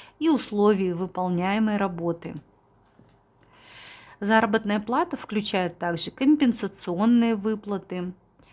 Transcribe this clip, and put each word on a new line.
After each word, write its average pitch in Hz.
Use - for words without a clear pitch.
и 311
условий 208
выполняемой 185
работы. 170
Заработная 214
плата 262
включает 202
также 170
компенсационные 233
выплаты, 196